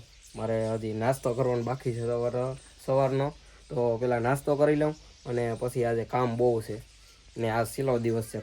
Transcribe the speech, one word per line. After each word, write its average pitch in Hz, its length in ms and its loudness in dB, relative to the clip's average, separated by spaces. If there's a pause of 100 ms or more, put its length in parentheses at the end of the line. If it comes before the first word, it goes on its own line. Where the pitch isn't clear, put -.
(380)
મારે 113 180 -2 (220)
હજી 110 240 -4
નાસ્તો 127 360 0
કરવાનો 123 320 0
બાકી 127 280 -4
છે 117 100 -6
સવાર, 120 300 -2 (480)
સવારનો. 135 420 2 (420)
તો 120 300 2
પહેલાં 120 240 2
નાસ્તો 139 340 2
કરી 147 240 4
લઉં 151 120 2 (360)
અને 120 140 0 (160)
પછી 120 260 -2
આજે 117 180 0 (100)
કામ 123 160 2 (100)
બહુ 120 280 4
છે 107 80 -8 (640)
ને, 117 120 0
આ 113 140 2
છેલ્લો 131 340 0
દિવસ 113 320 0
છે 110 120 -8